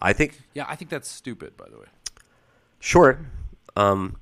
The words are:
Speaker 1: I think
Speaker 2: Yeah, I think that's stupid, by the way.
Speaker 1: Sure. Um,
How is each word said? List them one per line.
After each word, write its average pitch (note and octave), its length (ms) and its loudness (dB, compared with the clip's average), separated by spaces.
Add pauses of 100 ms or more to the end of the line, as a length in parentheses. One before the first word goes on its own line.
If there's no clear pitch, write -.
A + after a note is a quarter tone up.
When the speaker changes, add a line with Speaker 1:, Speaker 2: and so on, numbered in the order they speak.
Speaker 1:
I - 100 2
think D3 260 -2 (160)
Speaker 2:
Yeah, C#3+ 140 -10
I D#3 80 -12
think D3+ 140 -16
that's C#3+ 180 -10
stupid, - 480 -16
by - 140 -20
the A1 80 -20
way. G1+ 80 -20 (920)
Speaker 1:
Sure. D#3+ 460 4 (520)
Um, G2 440 0